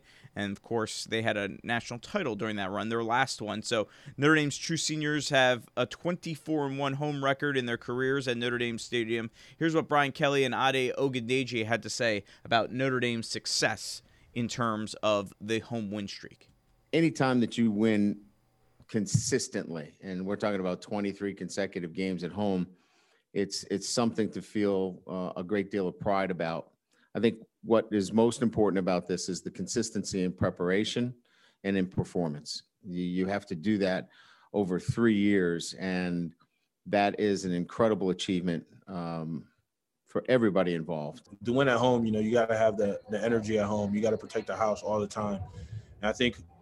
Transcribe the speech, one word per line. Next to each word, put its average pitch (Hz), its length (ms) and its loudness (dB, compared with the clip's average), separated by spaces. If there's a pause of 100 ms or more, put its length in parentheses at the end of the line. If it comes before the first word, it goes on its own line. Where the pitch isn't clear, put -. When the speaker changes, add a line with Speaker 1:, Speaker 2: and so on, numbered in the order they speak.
(380)
Speaker 1:
And, 101 140 -4
of 101 100 -10
course, - 440 -4
they 110 160 -2
had 110 160 0
a 101 140 -2 (120)
national 117 360 -6
title 156 360 -4
during 107 220 -4
that 95 120 -4
run, 101 200 -4
their 113 160 -2
last 123 360 0
one. 107 200 -6
So 110 260 0 (300)
Notre 147 180 6
Dame's 147 220 0
true - 180 -2
seniors 151 540 -2
have 127 480 4
a 123 80 2
twenty-four 156 840 -4
and 135 100 -4
one 139 180 0
home 143 280 -2
record 139 320 2
in 123 100 2
their 117 120 -2
careers 131 500 -2
at 123 80 0
Notre 120 220 -2
Dame 117 200 -2
Stadium. 117 540 -2 (260)
Here's 160 160 0
what 151 140 2
Brian 143 240 2
Kelly 139 320 2
and 120 100 2
Ade 127 440 2
Ogundeji 123 680 0
had 110 180 0
to 110 60 -10
say 107 360 0 (180)
about 113 260 2
Notre 127 300 0
Dame's 117 300 0
success - 720 -2 (320)
in 120 160 -2
terms 107 460 -4
of 104 440 0
the 110 200 -2
home 113 300 -6
win 101 200 -6
streak. - 400 -16 (420)
Speaker 2:
Anytime 143 480 4
that - 180 2
you 117 140 4
win 104 480 2 (720)
consistently, 92 1040 -2 (100)
and 92 220 -6
we're 98 100 -2
talking 101 240 -2
about 90 220 -2
twenty-three 101 520 -4
consecutive 90 600 -6
games 92 320 -4
at 82 80 -8
home, 95 340 0 (640)
it's, 98 400 -4
it's 98 160 -4
something 113 440 0
to 95 100 -8
feel, 95 680 -2
uh, 90 320 -6
a 92 40 -8
great 98 280 -2
deal 98 160 0
of 85 100 -6
pride 98 320 2
about. 82 420 -4 (440)
I 101 60 0
think 110 160 2 (260)
what 110 280 4
is 98 220 0
most 117 280 4
important 107 360 2
about 90 300 0
this 90 200 -2
is 87 140 -6
the - 80 -8
consistency 98 720 -2
in 90 80 0
preparation 104 840 0 (480)
and 98 120 0
in 92 120 2
performance. 85 760 -4 (220)
You, 90 180 -4
you 90 220 0
have 98 220 -4
to 95 80 -6
do 98 240 0
that 92 300 0 (440)
over 92 260 0
three 117 360 4
years, 95 640 2
and 90 540 -2 (520)
that 101 340 2
is 98 240 2
an 92 100 -2
incredible 95 580 2
achievement, 90 540 0 (220)
um, 82 580 -8 (600)
for - 240 -4
everybody 95 460 4
involved. 78 520 -6 (160)
Speaker 3:
To 117 80 -2
win 135 160 4
at 120 100 4
home, 120 280 4
you 110 60 0
know, 107 80 2
you 110 120 0
gotta 113 240 4
have 110 220 4
the, 101 220 0 (100)
the 104 120 -4
energy 110 360 2
at 101 80 4
home. 104 280 0
You 104 80 0
gotta 110 160 2
protect 107 300 -6
the 95 80 -4
house 104 260 0
all 107 180 0
the 104 80 -2
time. 104 340 -4 (600)
And 107 80 0
I 110 40 -2
think 123 240 0 (240)